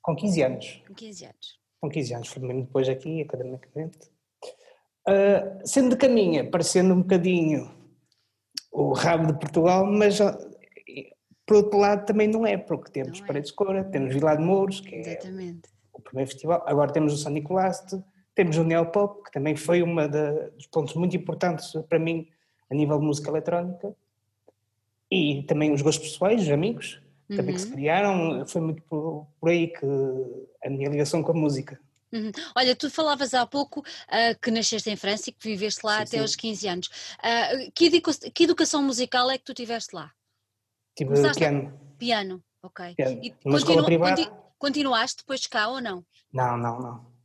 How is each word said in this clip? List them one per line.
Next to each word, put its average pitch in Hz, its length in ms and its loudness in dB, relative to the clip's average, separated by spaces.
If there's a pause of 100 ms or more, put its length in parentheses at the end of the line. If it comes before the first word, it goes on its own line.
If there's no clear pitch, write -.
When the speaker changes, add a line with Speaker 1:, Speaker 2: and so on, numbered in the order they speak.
Speaker 1:
Com 165 140 -2
quinze 185 260 0
anos. 127 460 -2
Speaker 2:
Com - 80 -20
quinze 214 300 -18
anos. - 340 -20 (220)
Speaker 1:
Com 156 80 -6
quinze 131 260 -4
anos, 117 140 -10
formei-me 131 340 -6
depois 131 260 0
aqui, 156 340 -4
academicamente. 143 760 -10 (1040)
Ah, 196 600 4
sendo 254 260 4
de 247 60 2
caminha, 214 520 4
parecendo 180 460 4
um 180 80 4
bocadinho 175 720 2 (960)
o 143 220 0
rabo 165 340 2
de 151 140 0
Portugal, 180 440 4
mas, 208 360 4
ah, 202 180 4 (1040)
por 214 120 6
outro 208 200 6
lado 202 300 4
também 214 220 4
não 220 180 0
é, 202 100 0
porque - 360 -6
temos 131 260 -8
Speaker 2:
Não - 60 -16
é. - 20 -18
Speaker 1:
Paredes 143 240 -4
de - 60 -16
Coura, 190 260 0
temos 135 320 -2
Vila 151 220 4
de 160 80 0
Mouros, 190 360 2
que - 140 -16
é - 60 -10
Speaker 2:
Exatamente. 175 680 -12 (240)
Speaker 1:
o - 80 -20
primeiro 131 300 -6
festival, 165 380 -2
agora 143 240 2
temos 156 200 2
o 147 40 -4
São 143 160 -6
Nicolás, 185 500 -2 (580)
temos 165 160 4
o 160 80 4
neopop, 170 580 0
que - 100 -20
também 151 220 -2
foi 170 280 2
uma 165 260 0
da, 147 220 0 (180)
dos - 180 -20
pontos 151 280 -2
muito 180 200 0
importantes 170 580 -4 (180)
para 170 80 4
mim 160 280 -2 (440)
a 131 40 -6
nível 147 240 2
de 147 60 0
música 147 240 -2
eletrónica. 175 680 -4 (1160)
E 147 320 0
também 151 320 0
os 139 80 0
gostos 147 300 0
pessoais, 214 280 2
os 170 80 0
amigos, 165 540 -2 (260)
também 190 260 -2
que 180 60 -6
se 196 60 -8
Speaker 2:
Uhum. 233 60 -12
Speaker 1:
criaram, 165 760 0
foi 170 160 -4
muito 160 220 -4
por, 151 420 -6 (120)
por 165 120 0
aí 165 180 2
que - 160 -10 (800)
a 131 60 -6
minha 139 180 -4
ligação 147 340 0
com 165 100 2
a - 20 6
música. 147 440 0 (320)
Speaker 2:
Uhum. 220 220 -6 (240)
Olha, 254 180 4
tu 285 160 -6
falavas 285 440 -2
há 247 120 2
pouco, 285 380 -6 (240)
ah, 233 320 2
que 240 100 -2
nasceste 220 380 -2
em 208 80 -4
França 202 320 -4
e - 60 -14
que - 120 -14
viveste 208 380 -6
lá 208 140 0
Speaker 1:
Sim, 214 60 -2
Speaker 2:
até 208 120 -12
Speaker 1:
sim. 220 40 0
Speaker 2:
aos 220 140 -2
quinze 208 320 -6
anos. 180 220 -4 (340)
Ah, 233 280 0 (240)
que 339 140 6
educa-, 311 460 0
que 339 100 6
educação 311 380 2
musical 247 480 0
é 269 60 -2
que 254 80 -10
tu 269 80 -14
tiveste 233 420 -8
lá? 156 160 -14 (840)
Speaker 1:
Tive 135 140 -2
Speaker 2:
Começaste 165 340 4
a 151 60 2
Speaker 1:
piano. 139 280 -4 (200)
Speaker 2:
Piano, 202 440 -2 (200)
ok. 180 340 -14
Speaker 1:
Piano. 131 260 -2
Speaker 2:
E - 120 -12 (100)
Speaker 1:
Numa 139 140 4
escola 165 240 6
Speaker 2:
continu-, - 20 4
Speaker 1:
privada. 170 320 4
Speaker 2:
conti-, 165 160 -2 (260)
continuaste 277 600 -2
depois - 280 -8
cá 214 220 -2
ou 254 140 -6
não? 190 200 -8 (300)
Speaker 1:
Não, 123 240 -2
não, 117 240 -4
não. 120 280 -12 (160)